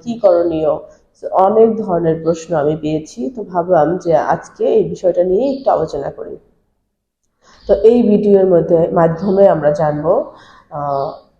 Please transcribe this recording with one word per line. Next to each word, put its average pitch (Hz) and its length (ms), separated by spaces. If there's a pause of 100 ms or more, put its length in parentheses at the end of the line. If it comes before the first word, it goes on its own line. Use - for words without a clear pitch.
কি 233 180
করণীয়। 170 560 (460)
তো - 100
অনেক 214 460
ধরনের 170 460
প্রশ্ন 165 320
আমি 151 200
পেয়েছি, 156 600
তো 214 80
ভাবলাম 175 540
যে 170 180
আজকে 160 500
এই 220 180
বিষয়টা 175 400
নিয়ে 220 340
একটু - 140
আলোচনা 156 400
করি। - 260 (1300)
তো 208 60
এই 233 300
ভিডিওর 208 420
মধ্যে, 170 420
মাধ্যমে 185 600
আমরা 156 240
জানবো, 151 540 (440)
আহ, 143 420 (280)